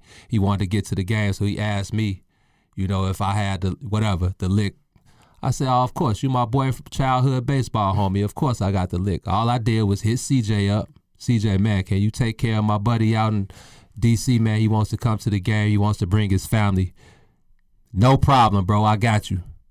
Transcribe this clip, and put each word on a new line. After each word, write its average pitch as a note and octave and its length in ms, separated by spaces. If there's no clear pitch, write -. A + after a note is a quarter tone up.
He A2+ 100
wanted G2 220
to G2+ 60
get G2 200
to - 80
the F#2 100
game. G#2 300
So G#2 100
he G2+ 140
asked G2+ 340
me, G#2 300
you F#2+ 140
know, F#2+ 180
if F#2+ 140
I G2 120
had G2 280
the, F#2+ 100
whatever, G2 560
the F#2 100
lick. G2 280
I - 100
said, C3+ 160
"Oh, B2+ 160
of A#2+ 100
course, A#2 280
you C3+ 80
my B2 160
boy C3 260
from - 180
childhood B2+ 560
baseball A2+ 480
homie. G2 300
Of G2+ 100
course B2+ 260
I G2 120
got F#2 180
the - 80
lick." F#2+ 300
All G#2+ 200
I B2 100
did A2 240
was G2+ 200
hit A2+ 160
C C3+ 240
J G2+ 260
up. G#2 200
"C A#2+ 220
J, G2+ 200
man, G2+ 260
can G2 140
you G#2 120
take A2+ 280
care A2 200
of G#2+ 60
my G#2 140
buddy A2+ 360
out A2 180
in G2+ 160
D A#2 180
C, B2 240
man? G#2+ 180
He A2 100
wants G#2+ 220
to A2 60
come G#2+ 220
to - 120
the G2+ 100
game. G#2+ 300
He G#2 80
wants G#2 220
to F#2 80
bring G#2 220
his F#2+ 160
family." G2 460
"No A#2+ 240
problem, A2 480
bro. G#2 200
I G#2+ 120
got G#2+ 340
you." F#2+ 120